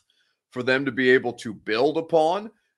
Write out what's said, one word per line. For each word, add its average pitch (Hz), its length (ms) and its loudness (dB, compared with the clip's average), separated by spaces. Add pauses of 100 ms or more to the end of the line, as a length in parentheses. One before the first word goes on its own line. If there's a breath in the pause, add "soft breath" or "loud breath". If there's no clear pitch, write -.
(500)
for 123 120 -10
them 131 220 0
to 135 80 -4
be 127 180 2
able 123 240 4
to 113 200 -12
build 120 420 -2
upon 165 540 0 (280)